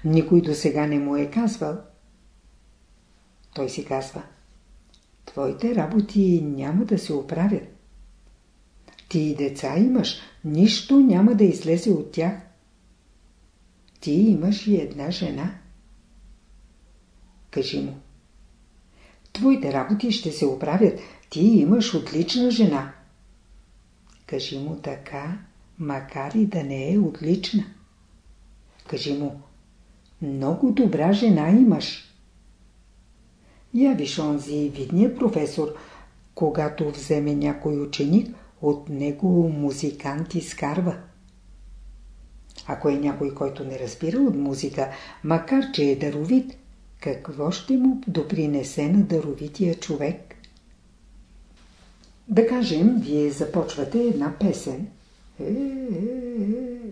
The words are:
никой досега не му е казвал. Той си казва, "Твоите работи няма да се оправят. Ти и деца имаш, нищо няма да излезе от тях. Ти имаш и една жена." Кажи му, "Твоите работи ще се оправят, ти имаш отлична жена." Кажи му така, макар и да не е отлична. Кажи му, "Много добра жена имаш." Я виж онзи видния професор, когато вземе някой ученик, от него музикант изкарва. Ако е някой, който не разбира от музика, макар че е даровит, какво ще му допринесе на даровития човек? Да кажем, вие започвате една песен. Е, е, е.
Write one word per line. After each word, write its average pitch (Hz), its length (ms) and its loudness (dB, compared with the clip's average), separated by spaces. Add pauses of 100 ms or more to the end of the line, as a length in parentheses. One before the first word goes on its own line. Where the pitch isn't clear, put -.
никой 160 380 6
досега 151 440 0
не 147 120 0
му 143 180 -2
е 143 140 -2
казвал. 202 480 -2 (1800)
Той 135 140 -4
си - 160 -8
казва, - 380 -6 (1000)
"Твоите 139 500 -4
работи 190 680 2
няма 147 420 -2
да 214 140 0
се - 140 -6
оправят. 165 500 -2 (1500)
Ти 175 120 -2
и 151 140 0
деца 139 440 -4
имаш, 247 400 2 (260)
нищо 202 560 4
няма 226 340 6
да 208 100 6
излезе 165 460 2
от 151 220 0
тях. 170 220 -2 (1700)
Ти 151 120 -2
имаш 196 540 2
и 208 100 4
една 143 340 -4
жена." 160 440 -6 (2000)
Кажи 139 300 -4
му, 139 160 -8 (1400)
"Твоите 220 400 2
работи 208 400 0
ще 160 200 -4
се - 140 0
оправят, 151 540 2 (300)
ти 151 100 -6
имаш 202 540 6
отлична 170 560 0
жена." 151 420 2 (1300)
Кажи 139 320 -8
му 151 180 -8
така, 143 600 -10 (400)
макар 139 540 -8
и 220 140 4
да 190 160 -4
не 139 300 -4
е 202 60 4
отлична. 180 680 0 (1200)
Кажи 143 300 -4
му, 143 220 -6 (840)
"Много 139 480 0
добра 185 420 4
жена 196 380 4
имаш." 208 640 4 (1600)
Я 262 200 4
виж 147 240 -4
онзи 147 500 -2
видния 165 480 2
професор, 156 580 0 (600)
когато 151 560 -2
вземе 147 440 -2
някой 147 460 -2
ученик, 143 560 0 (260)
от 147 260 -2
него 156 600 0
музикант 143 880 -4
изкарва. 165 600 -4 (1700)
Ако 147 220 -4
е 139 80 0
някой, 143 380 -4
който 139 300 -6
не 131 140 -10
разбира 160 400 -6
от 254 180 2
музика, 139 540 -4 (340)
макар 170 480 0
че 151 120 0
е 139 120 2
даровит, 147 600 0 (440)
какво 143 500 -6
ще 262 260 -2
му 254 320 4
допринесе 147 800 -2
на 196 140 6
даровития 151 720 -2
човек? 147 600 -6 (1900)
Да 226 180 4
кажем, 226 540 2
вие 147 300 0
започвате 147 680 -4
една 147 400 -2
песен. 151 480 -4 (540)
Е, 147 40 -8
е, 185 80 -4
е. 240 1300 -6 (140)